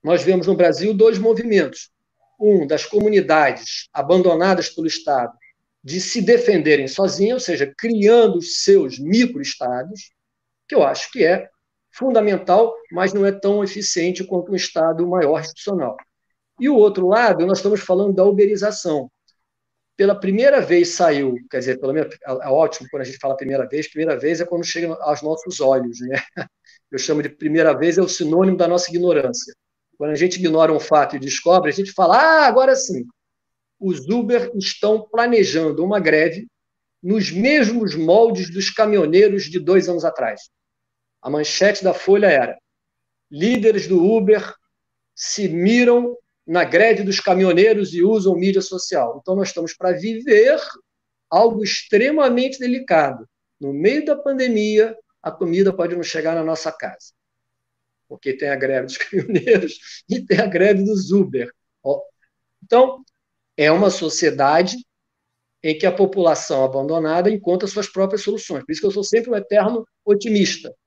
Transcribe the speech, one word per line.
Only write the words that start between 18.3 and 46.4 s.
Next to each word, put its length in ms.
Pela 200
primeira 440
vez 300
saiu, 460
quer 80
dizer, 200
pela 140
minha, 120
é, 260
é 180
ótimo 400
quando 140
a 20
gente 140
fala 180
primeira 300
vez, 200
primeira 300
vez 240
é 40
quando 200
chega 300
aos 260
nossos 400
olhos, 400
né? 200
<laughs> 140
Eu 60
chamo 240
de 80
primeira 480
vez, 200
é 40
o 80
sinônimo 480
da 100
nossa 220
ignorância. 640
Quando 140
a 40
gente 220
ignora 360
um 60
fato 360
e 40
descobre, 500
a 40
gente 200
fala, 240
"Ah, 300
agora 280
sim." 300
Os 280
Uber 480
estão 460
planejando 840
uma 160
greve 480
nos 280
mesmos 640
moldes 560
dos 200
caminhoneiros 760
de 160
dois 300
anos 160
atrás. 440
A 80
manchete 540
da 100
Folha 340
era, 300
"Líderes 560
do 160
Uber 500
se 340
miram 680